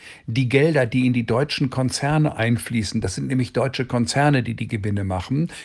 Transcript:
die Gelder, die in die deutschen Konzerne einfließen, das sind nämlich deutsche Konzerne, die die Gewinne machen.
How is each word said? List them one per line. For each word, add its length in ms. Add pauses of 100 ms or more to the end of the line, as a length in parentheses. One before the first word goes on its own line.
(260)
die 240
Gelder, 340
die 220
in 80
die 100
deutschen 460
Konzerne 680
einfließen, 640
das 140
sind 140
nämlich 260
deutsche 320
Konzerne, 560
die 120
die 140
Gewinne 360
machen. 460 (140)